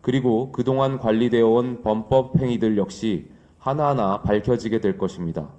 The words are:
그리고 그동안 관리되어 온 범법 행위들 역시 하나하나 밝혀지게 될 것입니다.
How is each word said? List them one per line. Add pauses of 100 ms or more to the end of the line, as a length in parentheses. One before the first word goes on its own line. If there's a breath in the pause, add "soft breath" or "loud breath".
그리고
그동안
관리되어
온
범법
행위들
역시 (260 loud breath)
하나하나
밝혀지게
될
것입니다. (100)